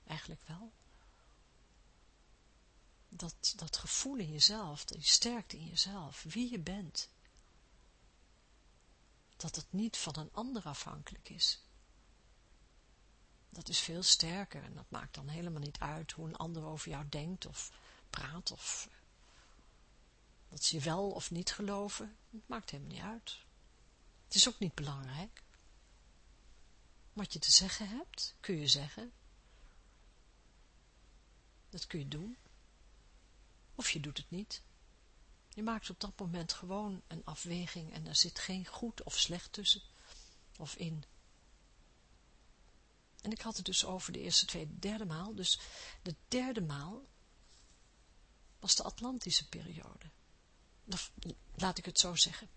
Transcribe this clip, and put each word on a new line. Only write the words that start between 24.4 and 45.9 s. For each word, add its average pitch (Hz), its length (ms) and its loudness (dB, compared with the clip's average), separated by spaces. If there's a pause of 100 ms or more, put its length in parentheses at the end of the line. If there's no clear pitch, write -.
ook 247 120 -2
niet 185 160 0
belangrijk. 139 680 -6 (1700)
Wat 202 200 -2
je 160 60 -4
te - 120 8
zeggen 190 380 10
hebt, - 500 -6
kun - 160 0
je 147 120 2
zeggen. 143 440 4 (2500)
Dat - 180 -8
kun 170 120 -4
je 139 80 -4
doen. 175 300 -4 (1400)
Of - 140 0
je 160 100 2
doet 143 180 -4
het - 140 -8
niet. 190 300 -6 (880)
Je 214 140 -6
maakt 220 260 -2
op 180 100 -8
dat 202 200 -6
moment 170 340 0
gewoon 190 540 -2
een 165 180 -8
afweging 170 680 -4
en 160 100 -6
daar 160 120 -2
zit - 240 4
geen 185 260 -2
goed - 380 -6
of - 140 -4
slecht - 360 2
tussen - 280 4 (760)
of 151 180 -8
in. 160 280 -4 (2250)
En 214 100 -2
ik 226 100 -4
had 226 160 -4
het 185 80 -4
dus 185 200 4
over 185 260 -4
de - 80 -4
eerste, - 260 4
tweede, 160 340 -4
derde 214 260 -2
maal. 180 300 -2
Dus 185 240 4 (420)